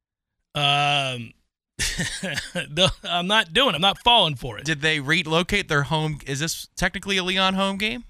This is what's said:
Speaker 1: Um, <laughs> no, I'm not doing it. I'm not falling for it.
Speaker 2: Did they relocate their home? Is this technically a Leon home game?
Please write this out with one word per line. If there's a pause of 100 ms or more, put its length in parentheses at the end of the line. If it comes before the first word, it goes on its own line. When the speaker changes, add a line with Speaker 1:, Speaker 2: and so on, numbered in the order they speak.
(540)
Speaker 1:
Um, (460)
<laughs>
no, (160)
I'm
not
doing
it.
I'm
not
falling
for
it.
Speaker 2:
Did
they
relocate
their
home?
Is
this
technically
a
Leon
home
game?